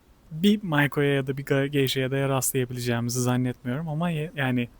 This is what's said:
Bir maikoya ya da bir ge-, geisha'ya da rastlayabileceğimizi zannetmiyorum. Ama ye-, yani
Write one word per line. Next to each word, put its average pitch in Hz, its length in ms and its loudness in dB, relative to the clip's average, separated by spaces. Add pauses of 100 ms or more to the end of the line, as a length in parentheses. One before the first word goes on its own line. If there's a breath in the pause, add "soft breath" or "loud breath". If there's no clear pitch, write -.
(300)
Bir 208 320 2
maikoya 147 520 2
ya 139 120 0
da 139 100 -4
bir 139 80 -10
ge-, 139 220 2
geisha'ya 135 440 0
da 135 180 0
rastlayabileceğimizi 123 920 -2
zannetmiyorum. 127 640 -2
Ama 160 220 -2
ye-, 156 260 -4
yani 123 320 0 (120)